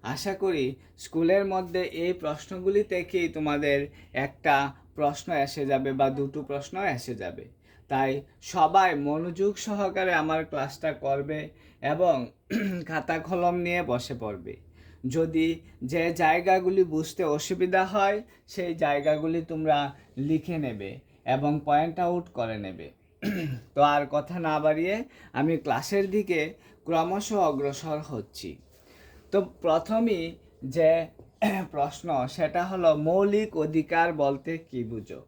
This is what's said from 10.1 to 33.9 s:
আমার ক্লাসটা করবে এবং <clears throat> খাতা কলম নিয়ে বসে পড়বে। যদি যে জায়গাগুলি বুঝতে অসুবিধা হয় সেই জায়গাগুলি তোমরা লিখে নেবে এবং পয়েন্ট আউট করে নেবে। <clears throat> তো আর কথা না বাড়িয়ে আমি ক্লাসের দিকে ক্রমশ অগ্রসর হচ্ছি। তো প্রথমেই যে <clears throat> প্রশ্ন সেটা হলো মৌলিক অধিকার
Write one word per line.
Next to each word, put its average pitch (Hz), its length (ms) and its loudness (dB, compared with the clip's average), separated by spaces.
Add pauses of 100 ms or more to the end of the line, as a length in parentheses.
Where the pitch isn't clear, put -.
আমার 160 300 2
ক্লাসটা 143 480 -4
করবে 143 560 -4 (340)
এবং 147 440 2 (240)
<clears throat> 190 380 -2
খাতা 160 300 -2
কলম 175 380 0
নিয়ে 175 260 0
বসে 123 320 -2
পড়বে। 107 420 -8 (500)
যদি 160 560 0 (200)
যে 165 300 0
জায়গাগুলি 180 720 4
বুঝতে 156 400 -2
অসুবিধা 180 600 0
হয় 202 380 0 (240)
সেই 175 280 -6
জায়গাগুলি 151 680 0
তোমরা 156 520 0 (220)
লিখে 156 420 -2
নেবে 113 420 -6 (240)
এবং 143 400 0
পয়েন্ট 160 360 2
আউট 175 280 0
করে 113 300 -4
নেবে। 90 320 -10 (400)
<clears throat> 151 440 -6
তো 143 80 4
আর 147 280 4
কথা 147 280 -4
না 156 220 0
বাড়িয়ে 170 440 0 (280)
আমি 156 240 2
ক্লাসের 185 540 0
দিকে 180 440 0 (300)
ক্রমশ 180 480 0
অগ্রসর 151 680 0
হচ্ছি। 107 580 -10 (720)
তো 196 120 2 (180)
প্রথমেই 170 760 0 (280)
যে 160 420 4 (280)
<clears throat> 190 400 -2
প্রশ্ন 143 520 -2
সেটা 175 380 -2
হলো 180 320 4
মৌলিক 202 600 2
অধিকার 160 560 2